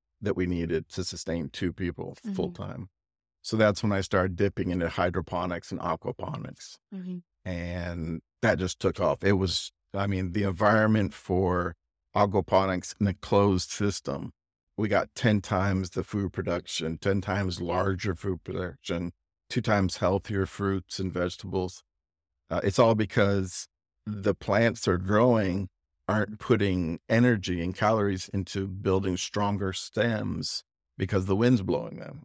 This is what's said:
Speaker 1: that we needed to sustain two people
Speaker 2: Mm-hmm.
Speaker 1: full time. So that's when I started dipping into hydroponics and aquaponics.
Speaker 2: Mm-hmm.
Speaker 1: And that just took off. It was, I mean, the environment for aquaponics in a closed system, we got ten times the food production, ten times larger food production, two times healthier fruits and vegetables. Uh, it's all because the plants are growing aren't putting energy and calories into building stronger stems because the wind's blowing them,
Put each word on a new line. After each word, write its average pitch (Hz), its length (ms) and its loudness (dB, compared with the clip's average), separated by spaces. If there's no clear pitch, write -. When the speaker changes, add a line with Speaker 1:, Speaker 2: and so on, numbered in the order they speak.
Speaker 1:
that 101 160 -2
we 92 80 0
needed 85 460 -2
to 92 140 -6
sustain 85 440 -6
two 87 240 -4
people 90 480 -8
Speaker 2:
Mm-hmm. 202 140 -8
Speaker 1:
full 180 180 -2
time. 98 380 -10
So - 160 -6
that's 107 260 4
when 104 100 2
I 98 100 0
started 92 340 0
dipping 98 340 0
into 87 200 0
hydroponics 87 840 -2
and 90 80 -8
aquaponics. - 960 -8
Speaker 2:
Mm-hmm. 180 240 -10
Speaker 1:
And 87 720 -6
that 104 160 4
just 90 220 -2
took 95 200 0
off. 78 240 2
It 98 80 6
was, 95 400 0
I 98 120 -2
mean, 92 260 -2
the 101 120 0
environment 107 720 4
for 90 600 0
aquaponics 95 840 2
in 101 60 4
a 95 80 2
closed 101 560 2
system, 101 640 -4
we 107 120 0
got 95 260 2
ten 107 260 2
times 95 500 0
the - 140 -4
food 101 280 -4
production, 82 680 -4
ten 101 220 0
times 95 400 -2
larger 92 540 -2
food 92 300 -6
production, 90 680 -6
two - 120 -2
times 101 380 2
healthier 95 480 0
fruits 98 520 -4
and 92 140 -4
vegetables. 90 680 -6
Uh, 85 120 -2
it's 98 160 0
all 113 160 6
because 101 720 0
the 104 280 0
plants 110 540 2
are 110 100 4
growing 101 680 4
aren't 107 320 0
putting 92 600 2
energy 110 520 2
and 90 140 -4
calories 104 540 0
into 98 360 -4
building 95 520 0
stronger 101 560 -2
stems 107 880 -4
because 95 300 0
the 98 100 2
wind's 120 260 4
blowing 82 360 -4
them, - 260 -16